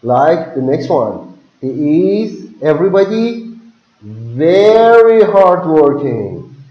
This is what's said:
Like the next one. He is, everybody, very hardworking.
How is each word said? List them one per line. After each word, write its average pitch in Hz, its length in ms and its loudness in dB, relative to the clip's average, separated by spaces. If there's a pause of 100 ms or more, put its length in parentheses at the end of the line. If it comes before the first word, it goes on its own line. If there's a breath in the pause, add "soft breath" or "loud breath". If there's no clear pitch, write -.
Like 139 500 0
the 139 80 -6
next 131 280 -4
one. 110 500 -6 (220)
He 156 600 -2
is, - 380 -12
everybody, 196 960 -2 (440)
very 202 1200 2
hardworking. 143 1300 0 (180)